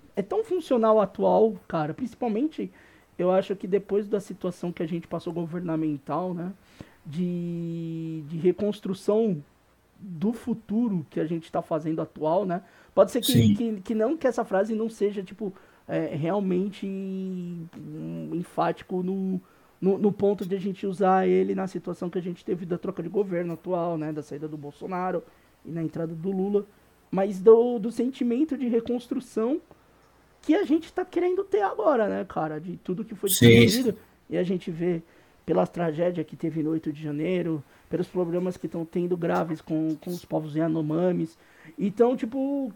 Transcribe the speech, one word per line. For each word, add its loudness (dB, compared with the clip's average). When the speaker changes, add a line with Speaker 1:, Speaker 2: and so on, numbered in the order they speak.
Speaker 1:
é -2
tão -2
funcional 4
atual, 4
cara, -2
principalmente -4
eu 2
acho 2
que -8
depois 0
da 0
situação -6
que -6
a -2
gente -6
passou -6
governamental, -4
né, -6
de, -6
de -8
reconstrução 0
do -2
futuro -2
que -6
a 0
gente -6
tá -2
fazendo -2
atual, 0
né, -2
pode 6
ser 0
que, 0
Speaker 2:
Sim. 8
Speaker 1:
que, -2
que -4
não, 2
que -2
essa 0
frase 0
não -2
seja, -2
tipo, -8
é, -4
realmente, -2
hum, -8
enfático -4
no, -2
no, 4
no 4
ponto 0
de -4
a -4
gente -6
usar 4
ele 4
na -4
situação -8
que -4
a -4
gente -8
teve -4
da -2
troca -6
de -6
governo -2
atual, -2
né, -4
da -6
saída -10
do -10
Bolsonaro -6
e -12
na -4
entrada -4
do -4
Lula, 0
mas 0
do, 8
do -4
sentimento 0
de -2
reconstrução -2
que 4
a 4
gente 0
tá -4
querendo 0
ter 0
agora, 2
né, -4
cara? -4
De -10
tudo -6
que -10
foi -2
Speaker 2:
Sim, 10
Speaker 1:
destruído. 6
Speaker 2:
sim. -6
Speaker 1:
E -4
a 0
gente -2
vê -2
pela 2
tragédia -2
que -10
teve -4
no 0
oito -4
de -10
janeiro, -2
pelos -2
problemas -2
que -8
tão -6
tendo -2
graves -2
com, -2
com -10
os -8
povos -6
Yanomamis. 0
Então, 4
tipo, -4